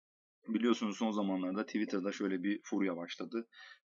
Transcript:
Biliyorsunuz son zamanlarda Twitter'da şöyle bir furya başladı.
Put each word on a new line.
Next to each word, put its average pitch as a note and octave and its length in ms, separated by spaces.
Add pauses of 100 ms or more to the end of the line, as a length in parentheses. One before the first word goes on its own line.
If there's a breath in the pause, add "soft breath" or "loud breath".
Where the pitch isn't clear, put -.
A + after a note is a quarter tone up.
(480)
Biliyorsunuz A2 480
son A2+ 140
zamanlarda F#2+ 560
Twitter'da G2+ 460
şöyle F#2+ 300
bir G2+ 200
furya F#2+ 340
başladı. F2 500 (400 loud breath)